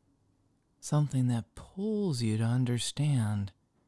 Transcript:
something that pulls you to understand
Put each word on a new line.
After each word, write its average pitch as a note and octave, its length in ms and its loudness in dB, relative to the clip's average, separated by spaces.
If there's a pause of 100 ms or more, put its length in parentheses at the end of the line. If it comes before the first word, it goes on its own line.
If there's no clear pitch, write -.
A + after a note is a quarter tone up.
(800)
something C3+ 500 0
that A#2 260 -2
pulls G3 680 -4
you A2 140 2
to A2+ 80 0
understand A#2+ 1080 0 (380)